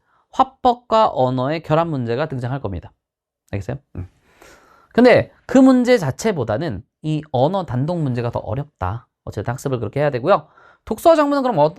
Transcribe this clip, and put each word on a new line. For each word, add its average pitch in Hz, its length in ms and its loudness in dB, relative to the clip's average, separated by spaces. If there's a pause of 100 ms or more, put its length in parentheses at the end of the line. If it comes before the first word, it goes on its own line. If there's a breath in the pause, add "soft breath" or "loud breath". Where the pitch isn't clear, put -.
(300)
화법과 247 840 0
언어의 127 480 -2
결합 160 260 0
문제가 127 380 -4
등장할 127 340 -8
겁니다. 95 320 -10 (580)
알겠어요? 110 280 -8 (180)
음. 92 120 -12 (840 soft breath)
근데 226 400 6 (140 soft breath)
그 - 120 4
문제 254 380 6
자체보다는 139 880 -4 (180)
이 156 200 -4 (100)
언어 165 320 0
단독 151 340 -4
문제가 123 320 -2
더 - 100 -6
어렵다. 110 680 -8 (160)
어쨌든 - 280 -8
학습을 123 260 -4
그렇게 113 220 -6
해야 147 100 0
되고요. 139 380 0 (360 soft breath)
독서와 330 320 2
작문은 285 260 0
그럼 247 160 -2
어, 151 200 2